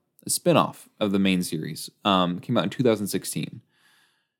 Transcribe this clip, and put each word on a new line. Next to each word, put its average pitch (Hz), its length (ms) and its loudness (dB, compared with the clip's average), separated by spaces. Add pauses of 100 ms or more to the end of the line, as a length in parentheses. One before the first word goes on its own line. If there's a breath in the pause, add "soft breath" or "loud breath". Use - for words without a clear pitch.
(240)
a - 60 -8
spin-off - 580 2 (120)
of 104 120 0
the 98 60 2
main 95 240 4
series. 78 480 -8 (140)
Um, 92 340 2
came - 180 -4
out 87 80 2
in 101 60 -4
two - 140 -4
thousand 104 240 2
sixteen. - 520 -6 (800)